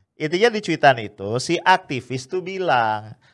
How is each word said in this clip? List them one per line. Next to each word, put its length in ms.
Intinya 320
di 160
cuitan 320
itu 400
si 240
aktivis 640
tuh 160
bilang, 720